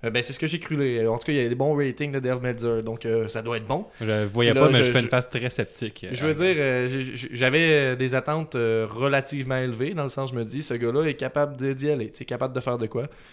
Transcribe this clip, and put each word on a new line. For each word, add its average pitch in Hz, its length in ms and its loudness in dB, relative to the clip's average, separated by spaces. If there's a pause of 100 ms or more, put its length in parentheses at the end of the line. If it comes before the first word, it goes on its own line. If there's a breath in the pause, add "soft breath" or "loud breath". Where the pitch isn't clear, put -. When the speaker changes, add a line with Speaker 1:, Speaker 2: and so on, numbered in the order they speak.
Speaker 1:
Euh, 117 60 -2
ben, 117 140 0
c'est 127 100 -6
ce - 60 -8
que 165 80 -2
j'ai 160 120 -4
cru 156 200 -4
lire. 117 340 2
En 117 60 0
tout - 80 -8
cas, 160 60 0
il 139 100 2
y - 20 2
a 117 60 0
des 127 40 0
bons 143 220 0
ratings 143 340 -2
de 135 100 -2
Dave 127 220 -2
Meltzer, 117 400 -2
donc, 113 220 -8
euh, 113 240 0
ça 113 140 -6
doit 117 160 -4
être 110 80 -8
bon. 147 180 -4 (160)
Speaker 2:
Je 107 240 0
voyais 113 280 4
Speaker 1:
Puis 131 60 6
Speaker 2:
pas, 143 60 10
Speaker 1:
là, 139 80 8
Speaker 2:
mais 127 60 8
Speaker 1:
je, 135 60 8
Speaker 2:
je 123 80 4
fais 123 80 6
Speaker 1:
je, 117 40 2
Speaker 2:
une 117 60 -2
face 127 180 2
très 123 220 -2
sceptique, - 600 -6
Speaker 1:
je 127 140 -4
veux 156 60 2
Speaker 2:
euh, - 20 2
Speaker 1:
dire, 180 260 2
euh, 127 300 2
j'ai, 135 160 -2 (120)
j'ai, 123 160 -10
j'avais, 131 380 4
euh, 135 260 4
des 127 180 0
attentes, 156 400 -2
euh, 113 360 2
relativement 135 680 0
élevées, 127 340 -2
dans 156 120 -4
le 135 40 -4
sens, 135 220 -4
je 127 60 -8
me 117 100 -2
dis, 123 160 -6
ce 131 100 -4
gars-là 120 320 0
est 151 120 0
capable 131 420 -2
de, 135 160 -2
d'y 139 160 -2
aller, 131 200 -2
tu - 60 -20
sais, - 80 -14
capable 127 300 -4
de 127 60 -2
faire 120 180 -2
de 113 80 -2
quoi. 123 220 -6 (240 loud breath)